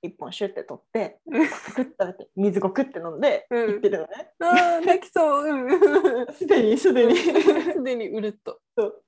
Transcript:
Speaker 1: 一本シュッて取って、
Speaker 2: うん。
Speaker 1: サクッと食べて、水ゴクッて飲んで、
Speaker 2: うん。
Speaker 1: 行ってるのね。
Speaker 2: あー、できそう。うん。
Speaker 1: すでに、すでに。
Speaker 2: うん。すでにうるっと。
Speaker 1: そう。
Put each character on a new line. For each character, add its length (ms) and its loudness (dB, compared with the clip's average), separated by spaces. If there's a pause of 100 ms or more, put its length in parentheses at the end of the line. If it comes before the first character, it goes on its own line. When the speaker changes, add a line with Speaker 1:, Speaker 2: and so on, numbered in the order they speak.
Speaker 1:
一 140 -12
本 160 -16
シ 120 -8
ュ 60 -4
ッ 40 -18
て 80 -10
取 180 -16
っ 120 -20
て、 340 -6
Speaker 2:
う 160 -2
ん。 60 2
Speaker 1:
サ 240 -14
ク 100 -6
ッ 140 -12
と 100 -2
食 120 -14
べ 60 -20
て、 120 -20
水 240 0
ゴ 100 -2
ク 120 -2
ッ 100 -8
て 80 -12
飲 60 -12
ん 140 -12
で、 300 0
Speaker 2:
う 80 -2
ん。 140 0
Speaker 1:
行 60 -4
っ 20 -12
て 100 2
る 80 -2
の 80 -8
ね。 340 -18
Speaker 2:
あ 420 2
ー、 40 -4
で 140 4
き 80 -16
そ 320 2
う。 80 -4
う 840 2
ん。 20 -16
Speaker 1:
す 140 -8
で 160 4
に、 160 2
す 140 2
で 140 4
に。 80 4
Speaker 2:
う 20 6 (540)
ん。 20 -2
す 100 -4
で 140 -4
に 140 -6
う 100 -6
る 80 -6
っ 60 -6
と。 260 -16 (160)
Speaker 1:
そ 80 0
う。 240 -8